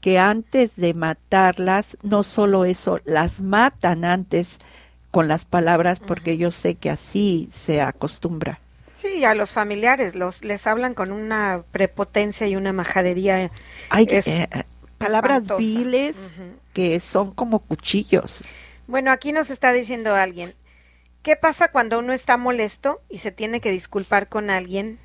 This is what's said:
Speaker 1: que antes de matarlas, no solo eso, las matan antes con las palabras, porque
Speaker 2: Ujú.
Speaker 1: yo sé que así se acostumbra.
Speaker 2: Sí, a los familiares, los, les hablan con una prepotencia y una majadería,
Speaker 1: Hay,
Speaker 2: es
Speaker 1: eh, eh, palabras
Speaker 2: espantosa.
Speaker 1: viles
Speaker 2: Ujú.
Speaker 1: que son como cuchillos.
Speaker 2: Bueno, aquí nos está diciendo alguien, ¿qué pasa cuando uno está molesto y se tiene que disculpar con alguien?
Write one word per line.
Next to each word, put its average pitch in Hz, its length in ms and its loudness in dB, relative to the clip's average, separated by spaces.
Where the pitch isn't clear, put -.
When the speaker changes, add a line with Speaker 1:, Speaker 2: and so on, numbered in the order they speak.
Speaker 1:
que 190 180 4
antes 226 580 2
de 170 180 2
matarlas, 185 1080 0
no 208 220 2
solo 196 400 2
eso, 180 400 -2
las 156 360 0
matan 190 640 2
antes 180 540 -2
con 160 160 4
las 156 160 0
palabras, 175 560 2
porque 170 320 -4
Speaker 2:
Ujú. 165 80 -2
Speaker 1:
yo 175 100 2
sé 170 240 -2
que 151 160 -4
así 180 640 -2
se 151 280 -2
acostumbra. 151 800 -4
Speaker 2:
Sí, 392 280 -4
a 220 100 6
los 208 180 -2
familiares, 214 600 0
los, 180 300 -6
les 202 220 -4
hablan 240 280 -2
con 190 180 -4
una 208 580 -4
prepotencia 202 760 -2
y 196 100 0
una 190 160 -2
majadería, 185 800 0
Speaker 1:
Hay, 214 200 4
Speaker 2:
es 196 160 2
Speaker 1:
eh, 165 260 -2
eh, - 120 -6
palabras 220 440 2
Speaker 2:
espantosa. 196 160 -4
Speaker 1:
viles 247 580 -2
Speaker 2:
Ujú. 180 400 -18
Speaker 1:
que 175 280 0
son 196 320 -4
como 226 280 -2
cuchillos. - 800 -2
Speaker 2:
Bueno, 262 240 0
aquí 269 200 -2
nos 311 180 -2
está 254 220 2
diciendo 233 420 -2
alguien, 180 400 -2
¿qué 311 140 2
pasa 320 320 2
cuando 233 300 0
uno 247 140 -2
está 254 240 0
molesto 247 720 -2
y 196 100 -14
se 208 140 -8
tiene 220 280 -6
que 214 100 -2
disculpar 196 580 -2
con 208 220 -4
alguien? 196 540 -4